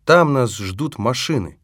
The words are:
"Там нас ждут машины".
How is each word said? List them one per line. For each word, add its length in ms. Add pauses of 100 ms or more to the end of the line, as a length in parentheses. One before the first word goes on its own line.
"Там 280
нас 220
ждут 440
машины". 640